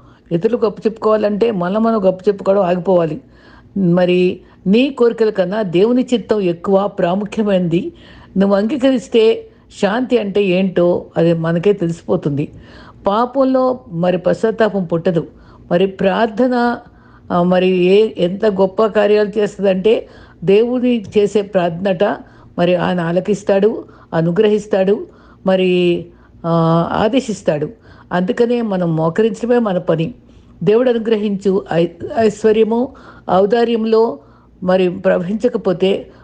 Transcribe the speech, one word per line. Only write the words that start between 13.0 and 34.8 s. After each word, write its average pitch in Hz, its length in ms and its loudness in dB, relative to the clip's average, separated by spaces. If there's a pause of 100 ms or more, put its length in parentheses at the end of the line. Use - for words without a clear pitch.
పాపంలో 254 800 0
మరి 180 300 0
పశ్చాత్తాపం 202 640 0
పుట్టదు. 165 420 -2 (440)
మరి 175 160 2
ప్రార్థన, 226 880 -2 (560)
ఆ, 175 100 2
మరి 185 260 2
ఏ, 185 400 4 (100)
ఎంత 196 280 -2
గొప్ప 190 400 0
కార్యాలు 208 520 0
చేస్తుందంటే 196 720 0 (360)
దేవుని 240 600 2 (140)
చేసే 202 240 2
ప్రార్థనట 185 600 -2 (540)
మరి 175 160 2
ఆయన 175 260 -2
ఆలకిస్తాడు, 196 840 0 (300)
అనుగ్రహిస్తాడు, 202 920 0 (400)
మరి, 180 600 0 (400)
ఆ, 165 40 -2 (420)
ఆదేశిస్తాడు. 190 760 -2 (440)
అందుకనే 233 480 0
మనం 180 360 -2
మోకరించడమే 214 600 0
మన 202 200 0
పని. 165 360 -2 (480)
దేవుడు 233 280 2
అనుగ్రహించు 208 840 -2
ఐ-, 170 140 2 (320)
ఐశ్వర్యము, 220 720 0 (420)
ఔదార్యంలో 226 880 2 (440)
మరి 185 260 2